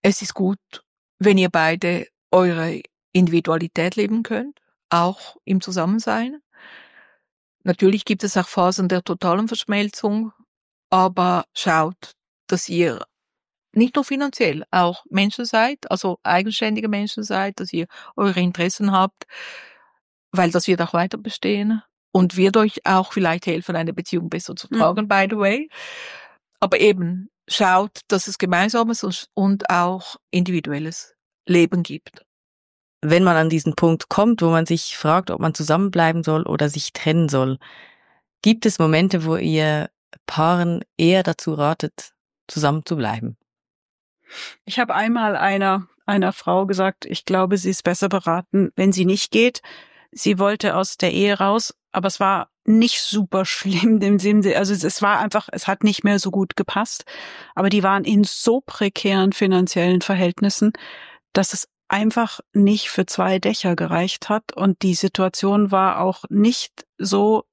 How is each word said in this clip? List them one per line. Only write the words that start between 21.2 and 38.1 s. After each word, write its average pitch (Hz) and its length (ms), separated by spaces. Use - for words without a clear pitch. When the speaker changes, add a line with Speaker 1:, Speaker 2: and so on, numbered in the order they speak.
Speaker 1:
und 185 240
wird 196 220
euch 214 280
auch 190 280
vielleicht 175 320
helfen, 175 300
eine 165 180
Beziehung 170 360
besser 175 260
zu - 160
Speaker 2:
Mhm. 220 80
Speaker 1:
tragen, 202 280
by 196 220
the 214 80
way. 220 320
Aber 190 200
eben, 185 500
schaut, 196 600
dass 190 200
es 196 100
gemeinsames 220 680
und, - 300
und 196 360
auch 180 480
individuelles 165 840
Leben 175 380
gibt. - 420
Speaker 3:
Wenn 170 220
man 175 120
an 160 140
diesen 160 260
Punkt 165 340
kommt, 220 320
wo 165 80
man 165 160
sich - 320
fragt, 170 340
ob 82 100
man 160 120
zusammenbleiben 165 720
soll 156 200
oder 151 260
sich 147 240
trennen 160 360
soll, 131 280